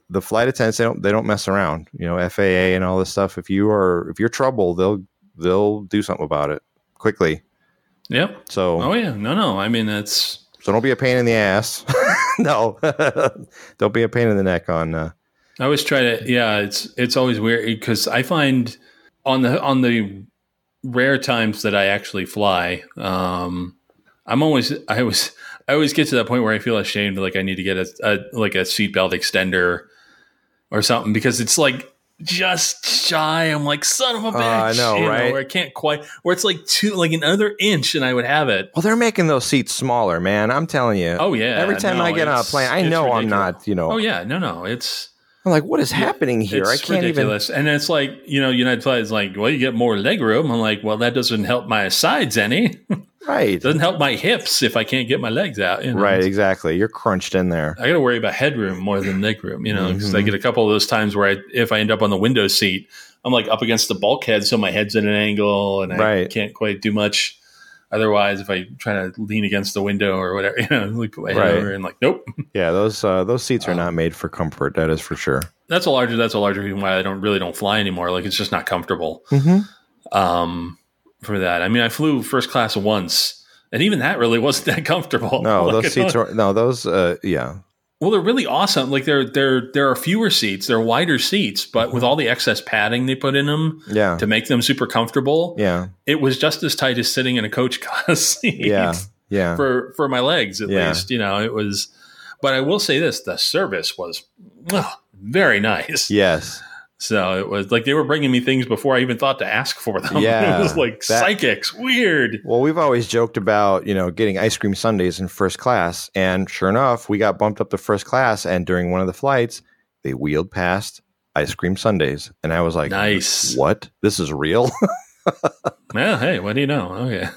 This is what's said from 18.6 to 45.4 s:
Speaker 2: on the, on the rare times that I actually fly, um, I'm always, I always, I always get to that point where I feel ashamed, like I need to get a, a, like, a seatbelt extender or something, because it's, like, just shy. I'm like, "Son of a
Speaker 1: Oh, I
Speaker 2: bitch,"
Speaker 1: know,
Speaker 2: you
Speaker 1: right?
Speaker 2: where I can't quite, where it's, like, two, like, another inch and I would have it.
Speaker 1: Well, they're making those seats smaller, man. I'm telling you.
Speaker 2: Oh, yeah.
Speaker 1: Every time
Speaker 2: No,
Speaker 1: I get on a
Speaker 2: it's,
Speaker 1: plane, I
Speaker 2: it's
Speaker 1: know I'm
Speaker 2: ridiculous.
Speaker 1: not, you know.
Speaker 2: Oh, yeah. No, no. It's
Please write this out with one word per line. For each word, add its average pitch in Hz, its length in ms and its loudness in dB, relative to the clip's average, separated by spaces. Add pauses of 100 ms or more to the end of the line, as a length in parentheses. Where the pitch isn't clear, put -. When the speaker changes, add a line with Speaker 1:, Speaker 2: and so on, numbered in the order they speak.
Speaker 2:
on 131 180 2
the, 127 200 2
on 131 200 2
the 104 420 0 (580)
rare 131 340 2
times 117 460 0
that 104 140 2
I 98 100 4
actually 101 400 -2
fly, 90 560 0 (140)
um, 90 800 -4 (500)
I'm 120 160 0
always, 143 300 2 (160)
I 107 140 0
always, 107 280 -2 (380)
I 139 60 2
always 147 180 2
get 151 160 0
to 131 80 0
that 113 100 0
point 123 160 0
where 110 100 2
I 107 60 0
feel 113 180 -2
ashamed, 101 420 -2
like 95 180 -2
I 95 60 -2
need 95 120 -2
to 92 80 -6
get 95 140 -2
a, 92 100 -2 (160)
a, 104 160 2 (180)
like, 107 200 0
a 92 60 2
seatbelt 95 500 0
extender 90 720 0 (880)
or 104 100 0
something, 107 300 0
because 117 280 0
it's, 113 160 0
like, 135 320 0 (340)
just 180 640 -2
shy. 160 600 0
I'm 151 180 0
like, 147 200 0
"Son 254 300 0
of 214 80 -4
a 226 60 -4
Speaker 1:
Oh, 123 120 -2
I 113 300 2
Speaker 2:
bitch," 113 60 0
Speaker 1:
know, 117 220 2
Speaker 2:
you 101 100 2
Speaker 1:
right? 120 240 2
Speaker 2:
where 135 80 -2
I 131 40 -4
can't 156 300 -4
quite, 147 300 -2 (180)
where 175 100 2
it's, 180 120 -2
like, 185 200 -2
two, 208 300 0
like, 170 180 2
another 196 460 0
inch 180 380 0
and 135 80 0
I 127 100 0
would 120 100 0
have 143 240 2
it. 98 260 0
Speaker 1:
Well, 165 80 0
they're 214 120 4
making 226 320 2
those 139 180 2
seats 127 300 0
smaller, 113 460 0
man. 104 320 2
I'm 156 160 0
telling 117 320 2
you. 85 180 0
Speaker 2:
Oh, 156 160 0
yeah. 113 240 0
Speaker 1:
Every 196 160 0
time 196 240 -2
Speaker 2:
No, 170 60 2
Speaker 1:
I 170 80 2
get 160 160 0
on 139 80 2
a 120 40 2
Speaker 2:
it's, 110 120 -2
Speaker 1:
plane, 131 180 2
I 160 80 0
Speaker 2:
it's 170 120 0
Speaker 1:
know 160 200 2
I'm 110 140 0
Speaker 2:
ridiculous. 107 60 -2
Speaker 1:
not, 95 380 -2
you 101 60 0
know. 82 160 0
Speaker 2:
Oh, 226 60 0
yeah. 208 260 -2
No, 131 160 -4
no. 90 260 -6
It's - 440 -8 (360)